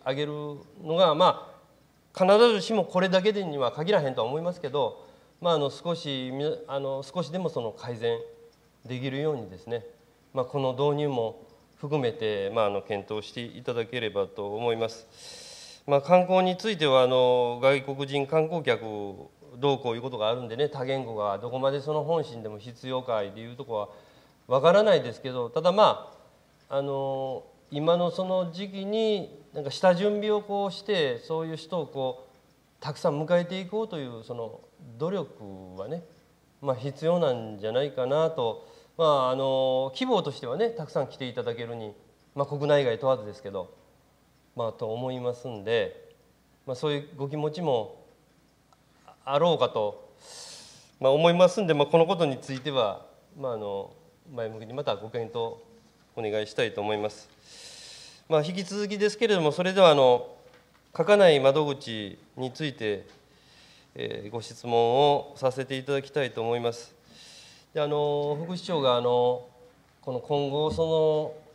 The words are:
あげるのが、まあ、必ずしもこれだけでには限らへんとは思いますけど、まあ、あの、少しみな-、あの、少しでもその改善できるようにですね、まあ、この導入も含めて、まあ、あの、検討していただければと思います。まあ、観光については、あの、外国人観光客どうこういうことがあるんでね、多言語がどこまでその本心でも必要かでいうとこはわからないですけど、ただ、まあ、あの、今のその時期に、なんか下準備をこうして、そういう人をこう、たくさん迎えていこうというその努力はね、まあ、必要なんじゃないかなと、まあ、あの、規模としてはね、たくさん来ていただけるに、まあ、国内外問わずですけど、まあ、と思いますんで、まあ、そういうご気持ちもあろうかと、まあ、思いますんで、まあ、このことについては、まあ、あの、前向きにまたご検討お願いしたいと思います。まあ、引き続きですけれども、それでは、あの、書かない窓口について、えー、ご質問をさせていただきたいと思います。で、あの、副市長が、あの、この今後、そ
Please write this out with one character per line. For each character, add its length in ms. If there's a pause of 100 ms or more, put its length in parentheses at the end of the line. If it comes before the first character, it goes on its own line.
あ 100
げ 120
る 60 (480)
の 140
が、 220
ま 340 (640)
あ、 100
必 140
ず 220
し 120
も 120
こ 160
れ 80
だ 120
け 120
で 120
に 140
は 140
限 180
ら 100
へ 80
ん 60
と 60
は 80
思 100
い 40
ま 100
す 80
け 100
ど、 340 (400)
ま 60
あ、 60
あ 20
の、 100
少 260
し 380
み 100
な-、 100 (160)
あ 120
の、 220
少 200
し 80
で 80
も 120
そ 100
の 100
改 280
善 200 (680)
で 120
き 120
る 100
よ 120
う 40
に 140
で 80
す 80
ね、 180 (480)
ま 100
あ、 40
こ 120
の 140
導 240
入 120
も 340 (340)
含 260
め 100
て、 420
ま 80
あ、 40
あ 40
の、 100
検 320
討 100
し 80
て 120
い 200
た 120
だ 100
け 160
れ 80
ば 180
と 280
思 180
い 40
ま 120
す。 960
ま 120
あ、 20
観 220
光 200
に 140
つ 140
い 80
て 80
は、 160
あ 40
の、 540
外 220
国 240
人 200
観 180
光 180
客 180 (800)
ど 160
う 40
こ 120
う 60
い 20
う 40
こ 60
と 80
が 140
あ 40
る 60
ん 80
で 80
ね、 140
多 140
言 200
語 100
が 220
ど 140
こ 80
ま 120
で 120
そ 100
の 120
本 200
心 180
で 60
も 100
必 300
要 140
か 180
で 200
い 120
う 20
と 120
こ 80
は 140 (580)
わ 160
か 100
ら 100
な 120
い 80
で 100
す 80
け 100
ど、 200
た 100
だ、 120
ま 380 (600)
あ、 80
あ 20
の、 640 (260)
今 260
の 140
そ 140
の 260
時 200
期 160
に、 560 (100)
な 80
ん 40
か 60
下 240
準 200
備 160
を 100
こ 260
う 60
し 120
て、 340
そ 240
う 40
い 60
う 40
人 260
を 40
こ 440
う、 40 (460)
た 120
く 60
さ 120
ん 120
迎 160
え 60
て 160
い 60
こ 160
う 60
と 100
い 80
う 180
そ 100
の 260 (380)
努 120
力 640
は 120
ね、 140 (580)
ま 120
あ、 40
必 280
要 140
な 140
ん 260
じ 80
ゃ 60
な 100
い 100
か 140
な 240
と、 380 (280)
ま 80
あ、 260
あ 60
の、 580
規 120
模 160
と 100
し 80
て 60
は 100
ね、 140
た 160
く 40
さ 120
ん 60
来 80
て 100
い 80
た 80
だ 120
け 100
る 100
に、 180 (420)
ま 80
あ、 40
国 200
内 180
外 140
問 120
わ 60
ず 80
で 100
す 80
け 80
ど、 220 (800)
ま 140
あ、 40
と 200
思 200
い 80
ま 140
す 140
ん 160
で、 480 (540)
ま 80
あ、 20
そ 140
う 20
い 60
う 180
ご 120
気 80
持 140
ち 120
も 420 (1200)
あ 140
ろ 160
う 40
か 100
と、 440 (880)
ま 80
あ、 40
思 180
い 40
ま 140
す 120
ん 60
で、 80
ま 100
あ、 20
こ 120
の 80
こ 100
と 100
に 120
つ 140
い 80
て 100
は、 360 (320)
ま 120
あ、 40
あ 20
の、 340 (440)
前 140
向 120
き 60
に 60
ま 120
た 120
ご 140
検 200
討 260 (600)
お 60
願 200
い 40
し 80
た 100
い 80
と 80
思 140
い 40
ま 120
す。 180 (1000)
ま 100
あ、 40
引 120
き 100
続 220
き 100
で 140
す 80
け 100
れ 60
ど 60
も、 100
そ 120
れ 100
で 80
は、 100
あ 40
の、 340 (680)
書 80
か 120
な 140
い 100
窓 260
口 520 (180)
に 160
つ 120
い 100
て、 300 (920)
え 300
ー、 40
ご 100
質 260
問 80
を 640
さ 160
せ 120
て 140
い 60
た 80
だ 100
き 80
た 140
い 80
と 80
思 160
い 40
ま 120
す。 220 (800)
で、 80
あ 60
の、 580
副 120
市 80
長 160
が、 160
あ 40
の、 460 (560)
こ 100
の 60
今 320
後、 220
そ 640 (200)